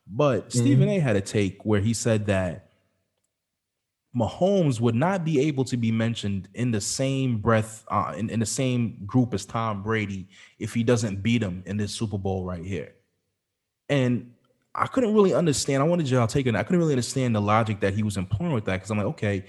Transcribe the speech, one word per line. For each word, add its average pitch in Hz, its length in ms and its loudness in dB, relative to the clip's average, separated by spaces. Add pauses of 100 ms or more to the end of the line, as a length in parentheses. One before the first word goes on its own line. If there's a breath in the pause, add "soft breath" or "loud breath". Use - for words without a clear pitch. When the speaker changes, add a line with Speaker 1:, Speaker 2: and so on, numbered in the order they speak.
Speaker 1:
But 120 460 0
Stephen 131 360 4
Speaker 2:
Mm-hmm. 202 100 2
Speaker 1:
A - 20 2
had 120 160 2
a 98 40 2
take 98 440 -2
where 107 160 2
he 113 140 2
said 107 320 0
that 92 440 -2 (1500)
Mahomes 147 640 0
would 117 160 2
not 175 280 0
be 156 160 2
able 135 240 0
to 123 120 -6
be 113 160 0
mentioned 110 640 -2
in 120 180 -2
the 104 80 0
same 135 580 -2
breath, 110 500 0
uh, 92 280 -2
in, 101 120 -4
in 107 120 -2
the 123 60 0
same 123 600 -2
group 127 280 0
as 98 100 -4
Tom 110 400 -4
Brady 104 440 -4 (300 soft breath)
if 107 160 -8
he 117 80 0
doesn't 110 400 0
beat 117 200 2
him 92 240 -6
in 98 100 -4
this 104 180 -4
Super 107 240 -4
Bowl 95 260 -4
right 90 200 -8
here. 90 300 -8 (960)
And 123 440 0 (420)
I - 120 0
couldn't 220 280 0
really 196 180 6
understand. 139 500 2
I 151 40 4
wanted 170 240 0
y'all 123 160 4
take 131 200 0
it. 113 100 2
I 87 80 0
couldn't 180 160 2
really 156 120 2
understand 123 440 0
the 104 40 2
logic 107 400 2
that 98 140 2
he 107 80 -2
was 101 140 -2
employing 120 360 -2
with 107 140 -2
that, 95 140 -2
'cause - 100 -10
I'm 107 80 -2
like, 101 100 -2
"Okay, 101 400 -2